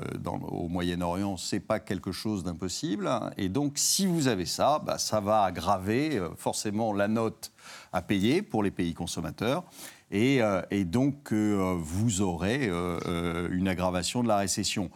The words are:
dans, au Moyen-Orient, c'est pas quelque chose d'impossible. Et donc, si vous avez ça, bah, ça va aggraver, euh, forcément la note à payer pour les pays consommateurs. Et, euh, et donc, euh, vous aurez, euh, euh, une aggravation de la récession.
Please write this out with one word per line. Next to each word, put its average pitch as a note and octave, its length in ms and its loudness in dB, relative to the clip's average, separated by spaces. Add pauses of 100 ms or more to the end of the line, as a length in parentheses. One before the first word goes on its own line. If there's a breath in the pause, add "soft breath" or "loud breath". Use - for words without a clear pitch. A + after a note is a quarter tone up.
(200)
dans, - 180 -6
au - 320 -4
Moyen-Orient, F2+ 680 -2
c'est G2 240 -4
pas G#2+ 220 -2
quelque F#2 320 -6
chose G2+ 320 -4
d'impossible. C#3+ 680 -4 (240)
Et F#2+ 140 0
donc, C#3+ 260 0
si - 300 2
vous E3 240 4
avez G2+ 160 2
ça, C3+ 340 2
bah, - 180 -2
ça - 220 0
va G#2 240 4
aggraver, G2 720 0
euh, E2+ 200 -2
forcément G#2+ 560 -2
la G2+ 160 2
note A2 420 -2 (400 loud breath)
à F#2 100 0
payer A2 400 2
pour A2 220 -2
les F#2+ 80 2
pays E2+ 220 -2
consommateurs. F#2 720 -4 (460 loud breath)
Et, B2 300 4
euh, G2 200 4 (100)
et G2+ 140 2
donc, C3 480 0
euh, G2+ 440 4
vous F#2 440 0
aurez, G2+ 480 0
euh, F2 360 0
euh, F2 460 -2
une F#2 160 2
aggravation F2+ 560 0
de A#2 60 2
la G#2 80 4
récession. G2+ 580 -2